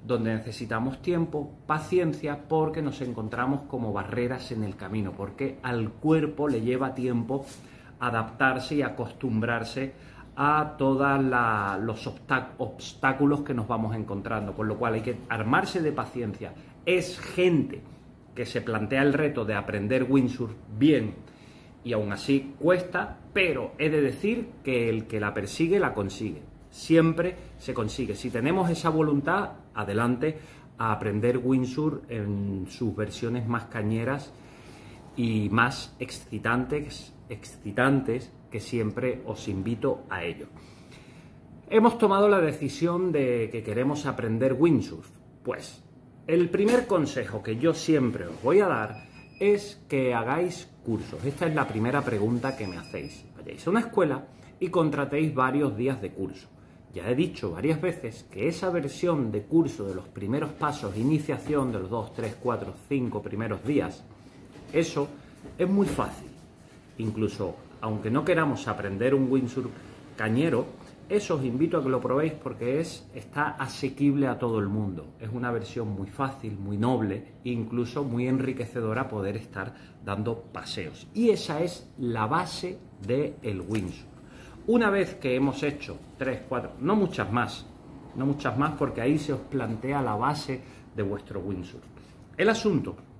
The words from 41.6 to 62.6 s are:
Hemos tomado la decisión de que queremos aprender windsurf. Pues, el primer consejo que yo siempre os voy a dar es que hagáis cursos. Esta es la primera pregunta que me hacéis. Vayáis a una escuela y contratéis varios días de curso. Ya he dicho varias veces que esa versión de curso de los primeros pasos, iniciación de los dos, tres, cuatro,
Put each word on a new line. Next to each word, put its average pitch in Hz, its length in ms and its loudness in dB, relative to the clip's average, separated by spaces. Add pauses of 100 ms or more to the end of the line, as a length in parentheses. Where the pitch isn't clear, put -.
Hemos 233 300 8
tomado 202 300 6
la 196 120 8
decisión 165 720 2
de 123 380 2
que 113 120 -6
queremos 135 440 0
aprender 120 520 2
windsurf. 131 500 4 (340)
Pues, - 400 -8 (440)
el 170 240 4
primer 240 360 4
consejo 120 560 0
que 110 140 -2
yo 156 160 4
siempre 131 540 2
os 82 160 -10
voy 165 180 6
a 190 80 6
dar 107 360 -2 (360)
es 202 480 2
que 127 260 2
hagáis 143 560 -2 (140)
cursos. 92 400 -4
Esta 139 220 -2
es 156 80 2
la 139 120 2
primera 120 360 0
pregunta 120 540 0
que 104 100 -6
me 87 100 -8
hacéis. - 480 -10 (120)
Vayáis - 300 -14
a 165 40 0
una 226 100 4
escuela 156 460 0 (340)
y 185 80 0
contratéis 151 640 2
varios 127 420 2
días 127 240 0
de 92 100 -6
curso. - 380 -8 (460)
Ya 90 160 -2
he 127 40 2
dicho - 360 0
varias 147 320 0
veces - 480 -4
que 110 180 -2
esa 180 220 -2
versión 147 600 0
de 101 120 -2
curso 139 440 2
de 95 80 -4
los 92 140 -10
primeros 117 440 -2
pasos, 117 440 -4
iniciación 139 720 0
de 104 100 -4
los 92 100 -6
dos, 110 240 -4
tres, 113 260 -6
cuatro, 101 320 -2 (160)